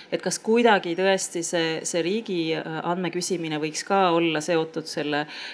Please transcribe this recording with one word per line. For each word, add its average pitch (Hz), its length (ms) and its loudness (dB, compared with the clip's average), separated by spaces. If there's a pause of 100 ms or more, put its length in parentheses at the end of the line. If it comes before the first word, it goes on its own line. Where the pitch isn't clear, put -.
(120)
Et 175 100 -2
kas 180 160 -2
kuidagi 214 580 4
tõesti 190 460 2
see, 165 420 0
see 170 180 0
riigi, 175 500 -2
eh, 156 100 -2 (200)
andmeküsimine 170 760 -2
võiks 151 260 -4
ka 196 280 4
olla 165 280 2
seotud 160 460 0
selle, 147 400 -2 (260)